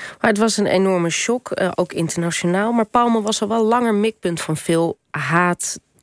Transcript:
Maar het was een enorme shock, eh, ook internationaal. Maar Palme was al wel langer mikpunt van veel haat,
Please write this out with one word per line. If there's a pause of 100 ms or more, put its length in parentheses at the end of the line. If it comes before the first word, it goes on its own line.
(200)
Maar
het
was
een
enorme
shock,
eh,
ook
internationaal.
Maar
Palme
was
al
wel
langer
mikpunt
van
veel (120)
haat, (220)